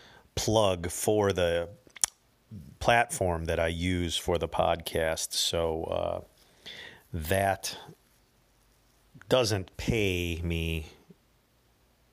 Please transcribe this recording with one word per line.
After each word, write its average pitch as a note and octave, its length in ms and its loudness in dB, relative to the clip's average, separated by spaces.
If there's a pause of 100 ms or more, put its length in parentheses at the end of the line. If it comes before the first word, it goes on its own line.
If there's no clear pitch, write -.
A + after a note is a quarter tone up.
(360)
plug F#2+ 560 2
for G#2 420 2
the E2+ 360 2 (1080)
platform F#2+ 640 2
that E2 140 0
I E2 100 2
use F2 460 -2
for F2 220 0
the E2 100 -2
podcast. E2 840 0
So, E2 520 -2
uh, G1+ 360 -4 (920)
that F#2+ 640 -2 (1500)
doesn't G#2+ 500 2
pay F2+ 640 0
me E2 480 -2 (1200)